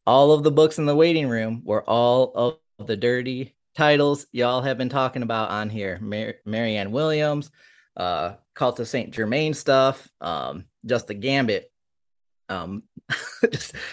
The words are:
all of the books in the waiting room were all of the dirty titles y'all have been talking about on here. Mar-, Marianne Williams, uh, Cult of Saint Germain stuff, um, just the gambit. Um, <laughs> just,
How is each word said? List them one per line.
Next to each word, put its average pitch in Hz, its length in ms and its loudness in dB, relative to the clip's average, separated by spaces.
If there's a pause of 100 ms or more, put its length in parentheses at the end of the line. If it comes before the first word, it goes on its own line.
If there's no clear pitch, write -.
all 143 260 8
of 151 100 4
the 151 80 4
books 156 280 4
in 151 80 0
the 147 100 2
waiting 160 320 4
room 113 380 -4
were 104 180 -2
all 120 480 4 (460)
of 107 80 -14
the 107 100 -2
dirty 123 580 -2 (200)
titles 143 580 2
y'all 123 300 0
have 135 160 -2
been 127 100 -2
talking 131 320 -2
about 113 300 -4
on 107 180 -4
here. 98 320 -6
Mar-, 107 360 -8 (100)
Marianne 107 460 -2
Williams, 151 580 -2 (440)
uh, 87 420 -4 (180)
Cult 123 260 0
of 113 80 -6
Saint 120 220 -4
Germain 135 420 -2
stuff, 135 560 2 (140)
um, 76 420 -6 (220)
just 117 220 -2
the 107 60 -8
gambit. 113 560 0 (800)
Um, 95 360 -8 (320)
<laughs> - 360 -4
just, - 220 -6 (180)